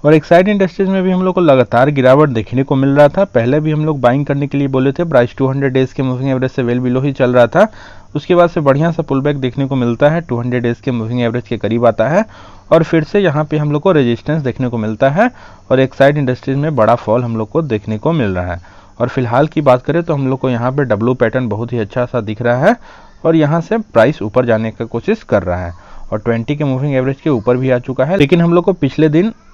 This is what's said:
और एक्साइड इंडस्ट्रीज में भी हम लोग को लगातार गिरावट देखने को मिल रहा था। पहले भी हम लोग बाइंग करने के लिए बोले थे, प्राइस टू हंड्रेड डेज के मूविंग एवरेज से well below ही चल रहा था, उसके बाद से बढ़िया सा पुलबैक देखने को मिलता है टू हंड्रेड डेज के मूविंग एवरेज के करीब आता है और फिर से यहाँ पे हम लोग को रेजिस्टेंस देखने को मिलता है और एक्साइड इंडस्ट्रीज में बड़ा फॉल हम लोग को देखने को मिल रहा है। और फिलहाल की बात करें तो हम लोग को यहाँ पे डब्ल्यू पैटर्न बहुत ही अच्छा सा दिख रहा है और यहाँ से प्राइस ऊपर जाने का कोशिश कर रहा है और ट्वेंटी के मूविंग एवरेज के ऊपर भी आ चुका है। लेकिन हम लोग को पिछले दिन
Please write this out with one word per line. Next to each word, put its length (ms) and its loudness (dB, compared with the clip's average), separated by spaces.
और 100 6
एक्साइड 340 4
इंडस्ट्रीज 420 0
में 140 0
भी 80 0
हम 120 0
लोग 120 0
को 60 0
लगातार 500 4
गिरावट 380 4
देखने 340 -2
को 120 -2
मिल 140 2
रहा 180 4
था। 180 0
पहले 340 0
भी 120 -2
हम 140 -2
लोग 160 -2
बाइंग 240 2
करने 220 -2
के 100 -4
लिए 100 0
बोले 240 0
थे, 140 -4
प्राइस 320 0
टू 100 0
हंड्रेड 260 -2
डेज 200 0
के 100 -4
मूविंग 260 -4
एवरेज 220 -2
से 120 -4
well 180 0
below 220 -2
ही 100 -2
चल 200 0
रहा 140 6
था, 200 2
उसके 200 0
बाद 140 4
से 120 -4
बढ़िया 300 2
सा 120 -6
पुलबैक 340 -2
देखने 280 -4
को 100 -4
मिलता 340 2
है 120 -2
टू 180 -6
हंड्रेड 240 -4
डेज 160 -2
के 120 -4
मूविंग 300 -4
एवरेज 260 -2
के 100 -4
करीब 280 -2
आता 240 2
है 140 0
और 120 4
फिर 200 0
से 160 -2
यहाँ 260 0
पे 120 -4
हम 140 -2
लोग 100 -2
को 100 2
रेजिस्टेंस 520 0
देखने 240 -4
को 100 -4
मिलता 320 0
है 200 0
और 80 2
एक्साइड 380 2
इंडस्ट्रीज 400 -2
में 180 -2
बड़ा 220 2
फॉल 260 0
हम 140 -4
लोग 120 -4
को 140 -2
देखने 340 -6
को 160 -2
मिल 220 -2
रहा 180 -4
है। 80 -12
और 100 -2
फिलहाल 380 0
की 140 -4
बात 220 2
करें 200 -2
तो 100 -4
हम 140 -2
लोग 120 -2
को 100 -2
यहाँ 220 -2
पे 140 -2
डब्ल्यू 300 0
पैटर्न 340 -2
बहुत 240 -6
ही 60 -4
अच्छा 260 -4
सा 160 -6
दिख 200 -8
रहा 240 0
है 100 4
और 120 2
यहाँ 260 2
से 160 -4
प्राइस 440 2
ऊपर 240 -2
जाने 260 0
का 160 -8
कोशिश 380 -4
कर 180 0
रहा 220 -4
है 80 -10
और 80 -6
ट्वेंटी 360 -4
के 80 -4
मूविंग 320 -2
एवरेज 260 -2
के 80 -2
ऊपर 280 0
भी 120 -2
आ 100 2
चुका 260 -4
है। 120 -2
लेकिन 240 2
हम 120 2
लोग 120 2
को 100 2
पिछले 340 0
दिन 240 0